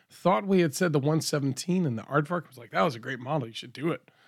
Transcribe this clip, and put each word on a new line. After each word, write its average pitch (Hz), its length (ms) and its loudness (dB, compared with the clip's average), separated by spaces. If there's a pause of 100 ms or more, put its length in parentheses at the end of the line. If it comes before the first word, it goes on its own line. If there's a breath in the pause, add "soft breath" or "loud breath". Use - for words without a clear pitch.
thought 202 380 0
we 190 140 6
had 156 120 2
said 175 180 2
the 143 80 4
one 151 220 2
seventeen, 156 640 0
and 113 140 -2
the - 40 -10
aardvark 156 440 -2
was 120 100 -20
like, 117 140 -20
"That 175 100 2
was 160 140 2
a 113 40 -10
great 123 200 -10
model. 135 280 -4
You 110 60 -14
should - 200 -14
do 151 180 -4
it." - 180 -8 (180 soft breath)